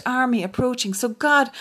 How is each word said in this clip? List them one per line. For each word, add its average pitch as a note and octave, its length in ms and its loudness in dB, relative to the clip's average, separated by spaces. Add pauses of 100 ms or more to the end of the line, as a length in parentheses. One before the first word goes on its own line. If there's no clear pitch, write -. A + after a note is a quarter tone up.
army B3+ 360 0
approaching. A3+ 520 -2
So A#3+ 160 -2
God C#4+ 400 2 (100)